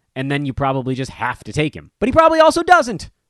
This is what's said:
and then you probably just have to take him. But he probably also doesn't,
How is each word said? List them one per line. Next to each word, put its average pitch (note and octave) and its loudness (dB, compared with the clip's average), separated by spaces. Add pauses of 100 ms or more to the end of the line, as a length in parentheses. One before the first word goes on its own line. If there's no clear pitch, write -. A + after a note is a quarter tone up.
(160)
and C3+ -6
then C#3+ -4
you C3 -6
probably C3+ -2
just B2+ -8
have - -8
to G#2+ -14
take D3+ -4
him. D2+ -18
But - -2
he C4 -2
probably D#4+ 4
also D#4+ 4
doesn't, C#4 2 (200)